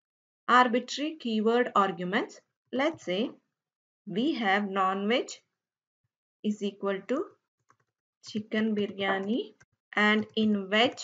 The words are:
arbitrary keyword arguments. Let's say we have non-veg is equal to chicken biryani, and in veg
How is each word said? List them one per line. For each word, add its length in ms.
arbitrary 720
keyword 560
arguments. 640
Let's 320
say 260
we 280
have 340
non-veg 600
is 160
equal 480
to 160
chicken 460
biryani, 800
and 420
in 340
veg 360